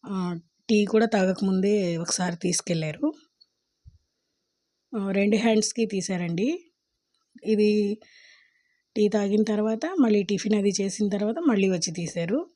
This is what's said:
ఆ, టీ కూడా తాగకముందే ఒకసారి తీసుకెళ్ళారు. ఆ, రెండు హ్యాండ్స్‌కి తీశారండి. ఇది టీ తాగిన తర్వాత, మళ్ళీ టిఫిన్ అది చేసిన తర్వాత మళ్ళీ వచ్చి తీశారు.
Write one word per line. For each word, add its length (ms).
ఆ, 340
టీ 160
కూడా 200
తాగకముందే 920
ఒకసారి 380
తీసుకెళ్ళారు. 760
ఆ, 120
రెండు 260
హ్యాండ్స్‌కి 480
తీశారండి. 880
ఇది 520
టీ 140
తాగిన 340
తర్వాత, 560
మళ్ళీ 240
టిఫిన్ 320
అది 140
చేసిన 280
తర్వాత 300
మళ్ళీ 300
వచ్చి 240
తీశారు. 640